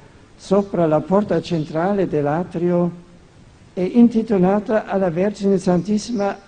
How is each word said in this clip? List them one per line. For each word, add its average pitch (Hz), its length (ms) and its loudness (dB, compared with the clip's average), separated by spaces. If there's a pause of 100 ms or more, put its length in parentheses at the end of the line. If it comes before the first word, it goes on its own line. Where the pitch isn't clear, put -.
(360)
sopra 196 500 0
la 156 140 2
porta 185 400 0
centrale 170 720 -2
dell'atrio, 175 920 -2 (720)
è 190 80 -6
intitolata 208 1040 2
alla 190 240 -2
Vergine 196 480 0
Santissima 196 800 -2 (100)